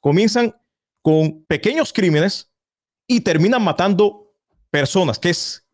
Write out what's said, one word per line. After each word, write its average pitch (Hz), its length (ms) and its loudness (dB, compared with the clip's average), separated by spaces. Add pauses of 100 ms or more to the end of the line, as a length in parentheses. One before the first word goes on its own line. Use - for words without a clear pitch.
Comienzan 220 540 0 (460)
con 156 460 0
pequeños 247 460 -2
crímenes 175 600 -2 (560)
y 240 140 0
terminan 202 420 2
matando 196 680 0 (380)
personas, 143 480 0
que 175 120 -2
es - 440 -8